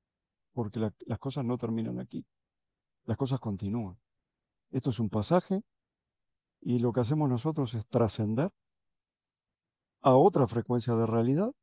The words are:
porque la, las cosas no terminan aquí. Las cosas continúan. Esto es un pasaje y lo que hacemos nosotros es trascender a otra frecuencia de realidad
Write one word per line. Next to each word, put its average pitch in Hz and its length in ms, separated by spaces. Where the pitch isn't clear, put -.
porque 113 260
la, 110 140
las 110 140
cosas 139 240
no 123 140
terminan 113 420
aquí. - 260
Las - 140
cosas 131 240
continúan. 101 580
Esto 135 200
es 113 100
un 107 80
pasaje 175 540
y 123 180
lo 117 140
que 123 80
hacemos 147 280
nosotros 127 440
es 110 140
trascender 113 640
a 131 140
otra 147 320
frecuencia 120 480
de 113 100
realidad 123 460